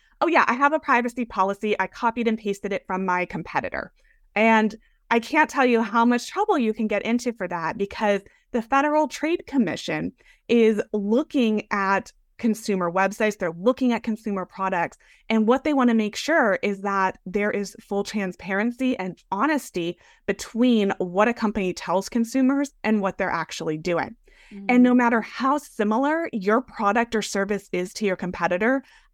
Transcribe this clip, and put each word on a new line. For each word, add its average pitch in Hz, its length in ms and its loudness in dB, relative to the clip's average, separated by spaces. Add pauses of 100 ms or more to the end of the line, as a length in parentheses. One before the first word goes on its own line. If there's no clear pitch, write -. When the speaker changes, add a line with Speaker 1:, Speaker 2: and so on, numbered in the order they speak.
(200)
Speaker 1:
"Oh - 60 2
yeah, 320 220 4
I 226 40 2
have 285 220 2
a 311 40 2
privacy 247 460 0
policy. 196 540 -2
I 190 80 -2
copied 226 420 -2
and 220 100 0
pasted 202 360 -6
it - 120 -8
from 190 200 -4
my 180 180 0
competitor." 127 640 -6 (440)
And 214 420 4 (340)
I 233 80 4
can't 302 300 2
tell 277 160 0
you 233 180 4
how 233 220 0
much 240 240 2
trouble 403 300 0
you 220 160 0
can 226 120 -4
get 202 160 -2
into 240 300 -2
for 190 160 -8
that, 165 300 -6
because 202 420 0 (320)
the 240 80 -2
Federal 294 480 2
Trade 330 380 -4
Commission 175 640 -2 (340)
is 220 360 4 (100)
looking 214 800 0
at 196 420 0 (240)
consumer 196 560 -2
websites. 202 460 0
They're 170 140 -2
looking 240 400 0
at 226 100 -2
consumer 208 420 -6
products. 185 540 -4 (300)
And 220 200 4
what 262 160 4
they 302 80 0
wanna 247 220 4
make 214 220 0
sure 269 460 2
is 196 200 -4
that 196 420 0
there 202 260 -2
is 202 300 -6
full 202 240 -4
transparency 208 920 -2
and 185 200 -8 (140)
honesty 202 640 -2 (280)
between 220 720 2
what 185 300 2
a 233 60 0
company 208 380 -2
tells 180 360 -4
consumers 269 640 0 (120)
and 220 160 2
what 190 160 -2
they're 185 140 -2
actually 160 480 -4
doing. 170 380 -4 (520)
And 247 140 6
no 247 120 6
Speaker 2:
Mm. - 20 6
Speaker 1:
matter 233 240 4
how 269 380 -2
similar 277 760 -2
your 214 280 2
product 226 540 -2
or 214 80 0
service 196 480 -4
is 180 240 -4
to 214 100 -4
your 185 120 0
competitor, 196 640 0 (320)